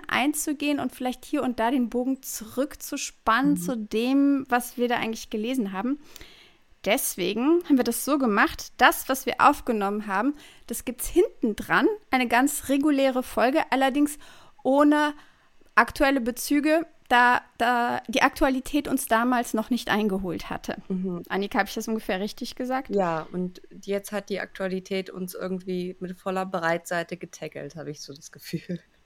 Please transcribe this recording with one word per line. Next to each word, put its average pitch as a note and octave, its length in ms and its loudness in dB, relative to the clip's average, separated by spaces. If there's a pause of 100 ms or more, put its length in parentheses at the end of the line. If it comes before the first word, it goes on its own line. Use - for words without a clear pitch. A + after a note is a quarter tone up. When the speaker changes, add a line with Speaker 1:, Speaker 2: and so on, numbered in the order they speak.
Speaker 1:
einzugehen D4 720 0
und B3 140 -4
vielleicht B3+ 320 -6
hier D4 160 -2
und B3 180 -2
da A3+ 120 2
den B3 180 0
Bogen B3+ 320 -2
zurückzuspannen B3 1300 -2
Speaker 2:
Mhm. C#4+ 40 0
Speaker 1:
zu B3 200 -4
dem, C4 720 2
was A#3+ 300 -2
wir A#3+ 100 0
da A#3+ 100 0
eigentlich A3+ 340 -6
gelesen A3 400 -2
haben. A#3 260 -4 (880)
Deswegen A#3 800 2
haben C#4 120 6
wir B3 60 4
das A#3 220 -4
so C#4 140 2
gemacht, A#3+ 580 2
das, D#4 320 6
was C4+ 160 -4
wir - 140 -2
aufgenommen G#3 680 4
haben, G#3+ 300 0 (320)
das - 180 -8
gibt's - 220 -8
hinten E4 480 2
dran, G3+ 320 2 (240)
eine B3+ 160 2
ganz A#3 420 2
reguläre C4+ 540 2
Folge, C4 360 2 (120)
allerdings C4+ 480 2 (440)
ohne D4 500 4 (600)
aktuelle C4+ 480 4
Bezüge, D4 640 2 (220)
da, B3 340 6 (160)
da A#3+ 500 0
die A3 140 0
Aktualität C#4 680 0
uns - 180 -2
damals A#3+ 480 0
noch A3 160 -2
nicht A#3+ 200 -2
eingeholt F#3+ 600 -2
hatte. - 280 -8 (100)
Speaker 2:
Mhm. F#3 400 -4
Speaker 1:
Annika, G3+ 320 -2
hab G3 80 0
ich - 60 -12
das A3 160 -6
ungefähr A3 320 -4
richtig - 340 -8
gesagt? C4 340 -6
Speaker 2:
Ja, E3+ 440 0
und F3+ 280 -6 (220)
jetzt G3 300 -6
hat G3+ 160 -6
die F#3+ 100 -4
Aktualität F#3+ 680 -6
uns F#3 260 -10
irgendwie F3+ 640 -6
mit F3+ 180 -10
voller F#3 280 -4
Breitseite E3+ 720 -2
getackelt, D#3 580 -12
hab C#3+ 120 -12
ich D3 140 -10
so C#3+ 120 -16
das D#3 180 -20
Gefühl. - 540 -8
<laughs> - 40 -20 (160)